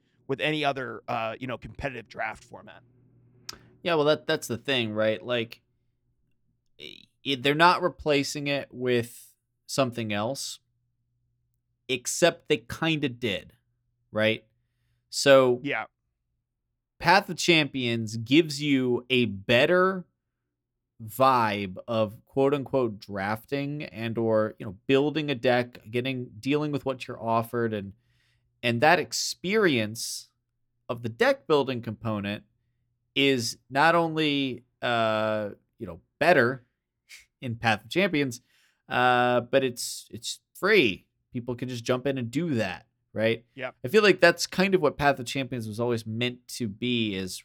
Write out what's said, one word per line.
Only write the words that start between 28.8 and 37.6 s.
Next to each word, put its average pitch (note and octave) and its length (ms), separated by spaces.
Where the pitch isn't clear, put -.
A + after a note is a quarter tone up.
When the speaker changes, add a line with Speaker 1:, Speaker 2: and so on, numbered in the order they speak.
Speaker 2:
that D#3+ 160
experience C#3 1300
of A#2+ 160
the C#3+ 60
deck C4+ 380
building C3+ 340
component G#2+ 600
is C3+ 440
not D3+ 240
only, D#3 720
uh, A2 680
you A2+ 80
know, F2 140
better C3+ 460
in A#2+ 140
Path A2+ 280